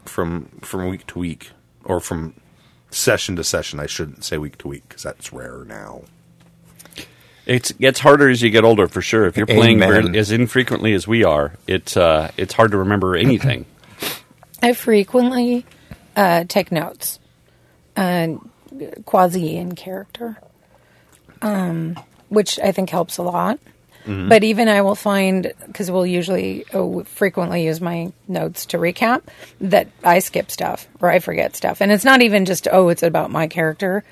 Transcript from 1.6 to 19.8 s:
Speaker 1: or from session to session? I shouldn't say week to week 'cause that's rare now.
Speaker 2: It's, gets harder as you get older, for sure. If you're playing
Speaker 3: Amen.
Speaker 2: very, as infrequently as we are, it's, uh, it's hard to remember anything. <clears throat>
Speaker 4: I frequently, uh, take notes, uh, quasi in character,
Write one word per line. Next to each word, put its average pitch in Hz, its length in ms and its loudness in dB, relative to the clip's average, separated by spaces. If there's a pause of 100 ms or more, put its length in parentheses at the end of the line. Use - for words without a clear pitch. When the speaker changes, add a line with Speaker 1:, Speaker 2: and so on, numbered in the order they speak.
Speaker 1:
or 90 140 -2
from 80 340 -10 (560)
session - 480 -2
to 82 60 -6
session? 76 360 -6
I 73 60 -8
shouldn't 73 400 -12
say 82 120 -6
week 73 220 -10
to - 80 -14
week 71 220 -14
'cause - 140 -20
that's - 280 -14
rare 64 340 -18
now. - 360 -18 (1500)
Speaker 2:
It's, 127 240 -2
gets 131 300 0
harder 143 280 6
as 120 140 0
you 117 80 4
get 107 120 6
older, 110 240 6
for - 140 -4
sure. 110 240 2
If 87 100 -2
you're 104 120 0
playing 110 340 6
Speaker 3:
Amen. 95 220 4
Speaker 2:
very, 87 160 0
as 104 120 0
infrequently 120 640 0
as 90 140 -2
we 113 160 2
are, 76 300 2 (120)
it's, 92 320 -4
uh, 80 400 4
it's - 160 -6
hard 113 180 4
to 104 60 0
remember 95 380 0
anything. 87 500 0 (480)
<clears throat> - 500 -16
Speaker 4:
I 240 100 4
frequently, 240 920 0 (500)
uh, 175 320 4
take 185 240 -2
notes, - 460 -6 (800)
uh, 180 300 -2 (800)
quasi 175 520 0
in 175 160 -8
character, 202 640 -14 (1040)